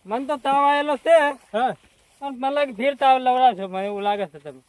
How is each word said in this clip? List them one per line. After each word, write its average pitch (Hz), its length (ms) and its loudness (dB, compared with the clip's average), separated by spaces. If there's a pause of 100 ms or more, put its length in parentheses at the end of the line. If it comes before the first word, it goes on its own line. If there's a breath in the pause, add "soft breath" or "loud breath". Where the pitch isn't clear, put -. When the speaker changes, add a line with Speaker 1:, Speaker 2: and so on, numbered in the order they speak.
Speaker 1:
મને 226 200 -6
તો 285 120 -4
તાવ 277 260 0
આયેલો 285 340 2
છે. 330 200 4 (360)
Speaker 2:
હા. 226 200 -2 (480)
Speaker 1:
પણ 277 140 -10
મને 262 140 -4
લાગે 285 240 -2
ફેર 262 220 -2
તાવ 262 220 4
લવડાવશો 247 500 2
મને 190 180 -8
એવું 202 180 -8
લાગે 202 220 -2
છે 156 140 -14
તમે. 143 300 -18